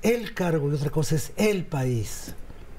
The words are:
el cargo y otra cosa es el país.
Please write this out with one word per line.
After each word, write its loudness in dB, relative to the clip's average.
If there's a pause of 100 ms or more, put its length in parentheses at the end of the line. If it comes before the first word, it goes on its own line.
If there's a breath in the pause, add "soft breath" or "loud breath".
el 2
cargo 2
y 2
otra 0
cosa 2
es 0
el 4
país. -2 (460)